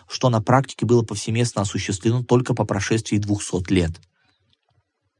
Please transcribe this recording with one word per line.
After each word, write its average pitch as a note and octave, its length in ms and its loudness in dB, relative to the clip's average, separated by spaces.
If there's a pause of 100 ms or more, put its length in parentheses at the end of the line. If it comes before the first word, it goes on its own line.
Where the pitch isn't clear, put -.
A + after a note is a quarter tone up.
что - 240 0
на A2 100 2
практике B2 460 0
было A#2 160 4
повсеместно A2 580 -2
осуществлено G#2 600 -2
только B2 320 2
по G#2+ 100 0
прошествии G#2 540 -2
двухсот G2+ 500 -4
лет. E2+ 320 0 (1200)